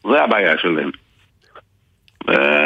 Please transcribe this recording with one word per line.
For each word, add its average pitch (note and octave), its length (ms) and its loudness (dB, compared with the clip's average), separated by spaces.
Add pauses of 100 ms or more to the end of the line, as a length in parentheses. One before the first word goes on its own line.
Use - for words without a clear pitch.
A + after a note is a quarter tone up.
(120)
זה D3 120 4
הבעיה G2+ 340 0
שלהם. D2+ 340 -4 (1700)